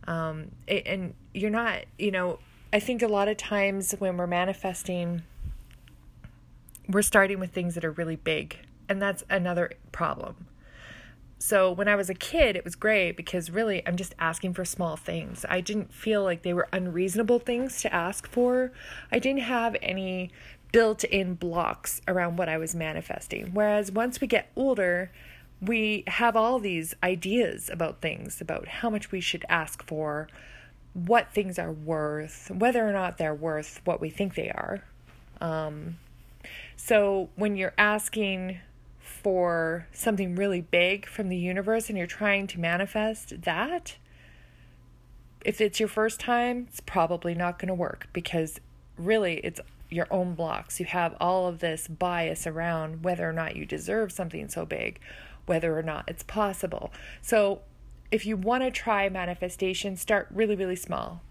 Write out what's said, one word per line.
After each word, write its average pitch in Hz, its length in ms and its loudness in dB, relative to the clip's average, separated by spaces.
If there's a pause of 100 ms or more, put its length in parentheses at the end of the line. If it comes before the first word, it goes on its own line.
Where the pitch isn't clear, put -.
Um, 160 460 -4 (140)
it, 202 200 0
and 185 280 -2 (180)
you're 202 180 0
not, 226 340 0 (140)
you 208 120 2
know, 180 280 0 (340)
I 208 80 6
think 240 220 0
a 233 60 4
lot 202 200 4
of 214 80 2
times 196 600 0
when 185 180 0
we're 180 100 0
manifesting, 175 960 -2 (1700)
we're 196 140 4
starting 196 360 6
with 185 140 -6
things 175 220 -2
that 165 100 -4
are 160 80 0
really 165 240 -2
big, 151 420 -2 (300)
and 196 120 0
that's 196 300 -2
another 175 420 0 (200)
problem. - 560 -4 (920)
So 190 340 6
when 196 160 2
I 208 80 6
was 196 120 0
a 185 60 -2
kid, 247 420 4
it 175 80 -6
was 175 120 -8
great 196 400 2
because 170 340 -4
really 202 360 0
I'm 175 100 0
just 180 220 -6
asking 165 360 0
for 185 100 -4
small 165 320 -2
things. - 520 -6
I 185 120 2
didn't 202 320 -4
feel 214 300 0
like 175 200 0
they 175 120 0
were 175 180 0
unreasonable 190 680 2
things 247 420 -4
to - 100 0
ask 175 360 -2
for. 247 420 2 (400)
I 233 80 4
didn't 269 240 2
have 233 400 0
any 185 480 -4 (420)
built-in 196 600 4
blocks - 760 -2
around 175 300 2
what 175 100 2
I 160 80 0
was 160 180 -2
manifesting. 160 760 -4
Whereas 208 400 4
once 233 280 0
we 269 60 0
get 226 300 2
older, 190 560 2 (480)
we 214 460 0
have 233 280 2
all 233 240 4
these 170 440 -2
ideas 190 680 0
about 165 300 -2
things, - 400 -6
about - 260 -6
how - 240 -2
much 208 220 -4
we 185 80 -2
should 175 280 -4
ask 165 360 0
for, 156 440 -4 (680)
what 190 380 4
things 190 260 0
are 170 120 -4
worth, 151 800 -4
whether 226 380 4
or 202 40 2
not 185 260 -2
they're 156 160 0
worth 151 500 -4
what 175 160 0
we 160 100 -4
think 196 240 -2
they - 160 -4
are. - 320 -4 (580)
Um, 160 580 -4 (800)
so 196 600 4
when 208 180 0
you're 190 240 -2
asking 196 800 2 (640)
for 170 680 2
something 190 420 0
really 190 260 2
big 180 460 4
from 202 220 -4
the 185 80 0
universe 190 520 0
and 214 80 -4
you're 175 100 -2
trying 196 420 2
to 180 120 -6
manifest 196 840 -2
that, 247 540 -2 (1500)
if - 160 0
it's 214 200 2
your 214 80 2
first 214 320 0
time, 247 480 0
it's - 120 -14
probably 170 540 0
not 175 240 -2
gonna 185 160 -2
work - 380 -4
because 165 480 -2 (360)
really 180 420 2
it's - 220 -6 (300)
your 170 200 0
own 180 240 0
blocks. - 460 -4
You 180 60 -2
have 175 340 0
all 180 260 4
of 170 120 -4
this 160 280 -2
bias 165 600 -2
around 160 580 -2
whether 175 240 0
or 160 40 -2
not 160 240 -4
you 151 80 -6
deserve 180 460 -2
something 165 380 -6
so 165 160 -4
big, - 340 -4 (480)
whether 165 300 2
or 160 60 0
not 156 260 -4
it's - 140 -10
possible. 196 680 -2 (280)
So 202 400 4 (500)
if 214 160 0
you 220 100 -2
wanna 247 340 2
try 208 380 2
manifestation, 185 880 -2
start 202 340 2
really, 208 260 2
really 185 200 -2
small. 170 540 -6